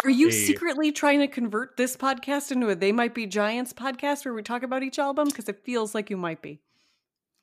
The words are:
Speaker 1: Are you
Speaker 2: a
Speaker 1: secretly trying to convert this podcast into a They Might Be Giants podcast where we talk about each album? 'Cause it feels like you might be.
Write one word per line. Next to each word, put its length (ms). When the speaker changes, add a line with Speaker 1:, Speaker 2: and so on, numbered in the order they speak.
Speaker 1:
Are 60
you 180
Speaker 2:
a 40
Speaker 1:
secretly 600
trying 280
to 80
convert 480
this 200
podcast 560
into 160
a 80
They 160
Might 220
Be 120
Giants 460
podcast 520
where 100
we 100
talk 180
about 220
each 160
album? 280
'Cause 200
it 160
feels 280
like 160
you 80
might 240
be. 200